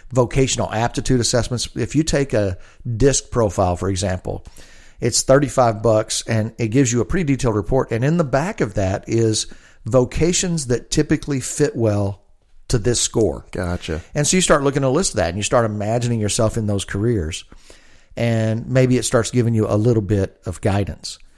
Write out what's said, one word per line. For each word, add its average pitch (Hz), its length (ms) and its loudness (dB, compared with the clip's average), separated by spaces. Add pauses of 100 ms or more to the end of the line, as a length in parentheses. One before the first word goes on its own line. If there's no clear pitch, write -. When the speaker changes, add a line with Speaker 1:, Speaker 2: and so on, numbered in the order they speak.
(120)
Speaker 1:
vocational 123 640 0
aptitude 120 460 0
assessments. 117 560 -2
If 127 200 -4
you 156 80 4
take 143 300 0
a 101 240 0 (400)
disc 131 340 2
profile, 98 440 2
for 98 140 -2
example, 92 560 -4 (540)
it's 120 240 0
thirty-five 127 600 4
bucks 110 440 2
and 113 300 0
it 117 120 0
gives 120 220 2
you 120 100 2
a - 40 -2
pretty 185 200 0
detailed 127 300 0
report. - 360 0
And 113 120 -2
in 160 140 2
the 175 60 0
back 143 380 -2
of 110 140 -2
that 98 320 -2
is 113 400 0 (380)
vocations 151 800 0
that 120 220 -2
typically 143 500 -2
fit - 360 -2
well 104 460 -2 (480)
to 127 80 2
this 113 220 0
score. 101 520 0
Speaker 2:
Gotcha. 87 500 -6 (140)
Speaker 1:
And 143 100 0
so 180 120 2
you 185 40 4
start 156 220 4
looking 139 200 0
at 135 40 2
a - 20 2
list 165 220 0
of - 60 -8
that 85 120 2
and 87 80 -6
you 104 60 -4
start 120 220 2
imagining 110 540 -2
yourself 107 380 0
in 110 100 -2
those 101 180 -2
careers. 98 580 -2 (760)
And 113 500 0
maybe 127 300 4
it 113 60 0
starts 117 280 0
giving 117 220 2
you 107 140 2
a 104 100 2
little 110 240 4
bit 98 440 -2
of 90 160 -10
guidance. 98 580 -4 (180)